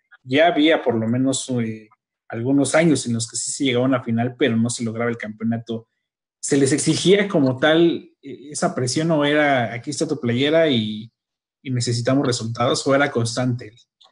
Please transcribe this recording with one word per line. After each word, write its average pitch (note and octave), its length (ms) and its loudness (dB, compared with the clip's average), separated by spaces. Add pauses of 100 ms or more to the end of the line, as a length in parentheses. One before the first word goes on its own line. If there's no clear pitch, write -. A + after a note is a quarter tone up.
(220)
ya C#3 240 4
había D#3 360 4
por A#2+ 120 0
lo A2 120 0
menos, C3 420 0 (140)
eh, A2 260 -8 (420)
algunos B2+ 440 0
años D#3 320 4
en A#2 80 -2
los A2+ 160 -4
que - 80 -8
sí - 140 -8
se - 120 -4
llegaba B2 220 2
a - 20 2
una B2+ 140 0
final, A#2 340 -2
pero B2 200 2
no A2+ 120 2
se A#2+ 160 -6
lograba A2+ 260 -4
el A#2 60 -6
campeonato. A2+ 720 -6 (520)
¿Se - 180 0
les C#3 140 2
exigía E3 560 2
como C3 300 0
tal, D#3+ 600 2
eh, C3 300 -16
esa D#3+ 240 -4
presión D#3 380 -2
o D3 120 2
era, C#3+ 480 2
"Aquí A#2+ 180 -10
está D3 160 -4
tu C#3+ 140 -4
playera C#3+ 480 2
y, A2 420 -2 (520)
y C#3 80 -10
necesitamos B2 560 0
resultados", A#2+ 600 -2
o C3+ 80 2
era C#3 160 2
constante? A#2+ 640 -4 (380)